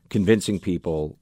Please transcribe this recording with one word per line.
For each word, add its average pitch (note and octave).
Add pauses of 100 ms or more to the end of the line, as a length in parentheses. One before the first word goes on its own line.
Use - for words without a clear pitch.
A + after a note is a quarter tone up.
convincing G#2
people D#2+